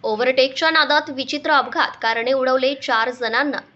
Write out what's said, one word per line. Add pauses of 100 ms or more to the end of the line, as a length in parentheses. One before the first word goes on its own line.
ओव्हरटेकच्या
नादात
विचित्र
अपघात, (120)
कारणे
उडवले
चार
जणांना. (180)